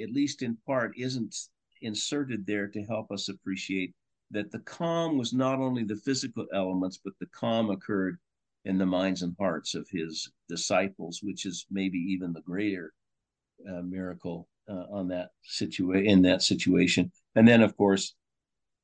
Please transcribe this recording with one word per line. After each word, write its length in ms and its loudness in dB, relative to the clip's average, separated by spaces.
at 80 -8
least 320 -2
in 140 -2
part, 300 -2
isn't 400 -4
inserted 640 -4
there 220 -2
to 160 -8
help 280 -6
us 160 -6
appreciate 640 -6
that 200 -6
the 100 -10
calm 580 -2
was 140 -2
not 280 2
only 240 0
the 120 -4
physical 560 -4
elements, 520 0
but 160 -8
the 60 -8
calm 440 -2
occurred 480 -2
in 140 0
the 80 2
minds 360 0
and 160 -4
hearts 380 -2
of 160 -8
his 400 -6
disciples, 720 -2
which 240 -8
is 240 -8
maybe 280 -2
even 340 -4
the 80 -8
greater, 520 -4
uh, 120 -6
miracle, 680 -8
uh, 220 -8
on 180 -4
that 200 -4
situa-, 560 0
in 180 8
that 200 6
situation. 720 4
And 100 10
then, 160 10
of 140 4
course, 380 2